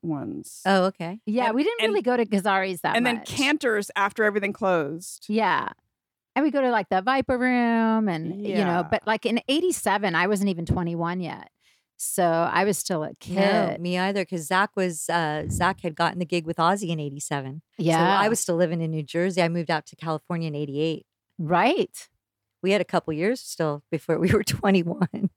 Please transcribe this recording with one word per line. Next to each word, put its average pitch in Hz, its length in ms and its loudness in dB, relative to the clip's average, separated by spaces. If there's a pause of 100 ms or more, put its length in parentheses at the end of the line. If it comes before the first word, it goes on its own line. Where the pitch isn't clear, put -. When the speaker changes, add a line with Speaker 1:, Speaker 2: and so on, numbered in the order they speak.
Speaker 1:
ones. 143 600 -8
Speaker 2:
Oh, 190 200 4
okay. 185 420 -6
Speaker 3:
Yeah, 233 220 0
Speaker 1:
And, 226 80 0
Speaker 3:
we 277 60 2
didn't 453 200 0
Speaker 1:
and, 440 80 2
Speaker 3:
really 403 100 0
go 240 160 0
to 240 80 2
Gazzarri's 190 560 0
that - 160 0
Speaker 1:
and 233 80 2
then 240 120 0
Speaker 3:
much. - 120 -10
Speaker 1:
Cantor's 269 680 0
after 202 280 0
everything 202 300 0
closed. 170 760 -2
Speaker 3:
Yeah. 185 400 2 (680)
And 262 80 2
we 302 80 2
go 277 120 0
to, 254 80 2
like, 214 180 0
the 185 140 2
Viper 262 340 0
Room 233 720 2
and, 170 380 -4
you 202 80 -6
know, 202 60 2
Speaker 1:
Yeah. 180 300 2
Speaker 3:
but, - 160 -2
like, 226 200 0
in 226 220 2
eighty-seven, 214 680 0
I 175 120 4
wasn't 202 220 2
even 170 160 -2
twenty-one 170 560 -2
yet. 156 300 -10 (540)
So - 200 0
I 170 400 2
was 202 140 0
still 156 260 -4
a - 60 -8
Speaker 2:
No, - 100 -16
Speaker 3:
kid. 196 600 2
Speaker 2:
me 175 160 -2
either, 190 280 0
'cause 165 240 -6
Zach 190 260 2
was, 180 340 -2
uh, 156 400 0
Zach 185 340 0
had 165 120 -4
gotten 170 240 0
the 180 60 -2
gig 165 220 -2
with 165 100 -4
Ozzy 180 320 2
in 165 100 -2
eighty-seven. 143 640 -6 (160)
So 165 60 -4
Speaker 3:
Yeah. 170 340 4
Speaker 2:
I 208 100 4
was 226 120 0
still 170 160 -2
living 170 240 2
in 165 100 -2
New 156 140 -4
Jersey. 175 360 -2
I 170 80 4
moved 170 220 -2
out 156 160 -2
to - 100 -20
California 165 520 -6
in 147 80 -6
eighty-eight. 147 500 -4 (320)
Speaker 3:
Right. 180 680 0 (520)
Speaker 2:
We 190 120 2
had 202 80 4
a 180 40 0
couple 170 280 -2
years 190 280 -2
still 147 480 -4
before 160 300 -2
we 180 140 2
were 220 120 4
<laughs> - 160 -4
twenty-one. 185 760 2